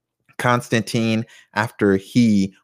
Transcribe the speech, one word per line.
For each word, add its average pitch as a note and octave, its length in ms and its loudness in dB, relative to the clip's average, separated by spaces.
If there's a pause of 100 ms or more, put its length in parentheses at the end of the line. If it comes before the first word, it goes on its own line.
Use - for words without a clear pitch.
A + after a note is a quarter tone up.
(380)
Constantine, A#2 840 -2 (300)
after G#2 420 0
he G2+ 680 0